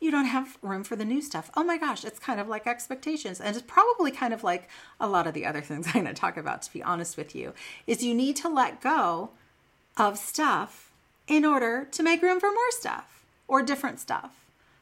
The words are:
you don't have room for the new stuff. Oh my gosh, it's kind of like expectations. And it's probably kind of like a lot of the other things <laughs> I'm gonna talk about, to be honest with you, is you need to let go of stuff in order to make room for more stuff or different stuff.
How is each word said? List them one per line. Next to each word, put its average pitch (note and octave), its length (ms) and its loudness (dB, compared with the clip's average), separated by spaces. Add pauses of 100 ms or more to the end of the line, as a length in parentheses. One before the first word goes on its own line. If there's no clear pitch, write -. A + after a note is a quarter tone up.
you D#4+ 100 0
don't C#4+ 140 2
have C4 380 -2
room G3 200 -4
for G3+ 140 -8
the G#3+ 80 -4
new B3 160 0
stuff. F3 340 -8
Oh D4+ 80 2
my E4+ 140 0
gosh, D4 300 -4
it's G#3+ 120 -12
kind A3 220 -4
of G3+ 80 -6
like G#3+ 180 -6
expectations. C4 720 -6
And G#3 160 -4
it's B3 120 -8
probably G#4+ 440 6
kind B3+ 220 -2
of A3 100 -4
like F3+ 280 -2 (280)
a - 80 0
lot F3+ 200 2
of D#3 80 -4
the D3+ 100 -4
other D3 160 -2
things D3+ 260 -8
<laughs> E3 80 0
I'm G#3 100 2
gonna G#2+ 100 -4
talk - 240 -4
about, D3+ 240 -6
to - 100 -12
be - 100 -10
honest E3+ 360 -4
with - 160 -10
you, - 180 -10 (340)
is A3+ 160 0
you A#3+ 120 2
need C4 220 2
to E4+ 120 -4
let C4+ 320 0
go G#3+ 500 0 (680)
of G#3 180 2
stuff G#3+ 720 -2 (360)
in D4+ 180 6
order C4 480 2
to - 100 -4
make E4 200 4
room F4+ 180 4
for G4+ 100 4
more A#4 200 2
stuff - 560 -6 (200)
or C4+ 160 4
different B3+ 380 -4
stuff. - 460 -8 (360)